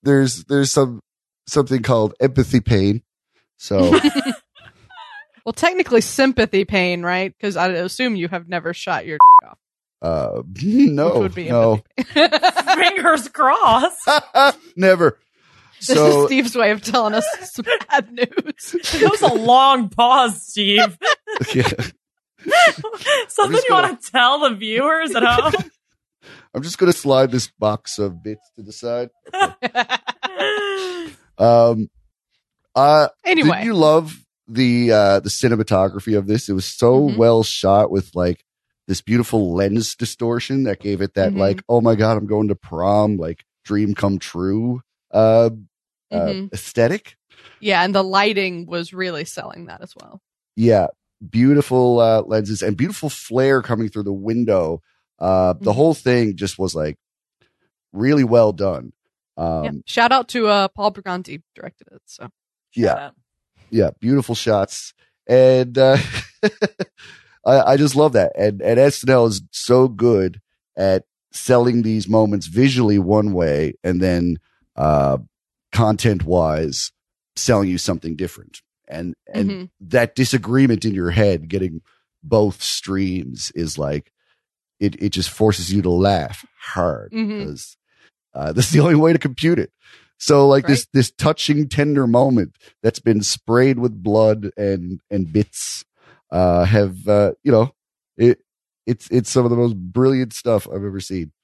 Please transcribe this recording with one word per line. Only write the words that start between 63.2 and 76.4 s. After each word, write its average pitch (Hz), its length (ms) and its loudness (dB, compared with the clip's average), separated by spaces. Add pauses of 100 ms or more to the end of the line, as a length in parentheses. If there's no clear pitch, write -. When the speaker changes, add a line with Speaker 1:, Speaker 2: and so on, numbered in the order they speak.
Speaker 1:
Yeah, 107 200 0 (100)
beautiful 120 340 -2
shots. - 600 -4 (340)
And, 127 500 4
uh, 135 180 6 (460)
<laughs> - 1040 -6
I, 135 140 6 (120)
I 139 40 4
just 139 180 2
love 147 200 2
that. 95 220 2
And, 101 240 -2
and 117 200 2
S 139 260 2
N 131 80 2
L 120 120 6
is 98 160 -2 (100)
so 127 360 2
good 101 520 0 (360)
at 95 280 0 (280)
selling 120 500 2
these 110 260 -4
moments 104 380 0
visually 113 520 2
one 104 340 0
way 78 420 -2 (100)
and 90 180 -2
then 87 360 0 (400)
uh, 69 400 0 (540)
content-wise, 85 1200 0 (440)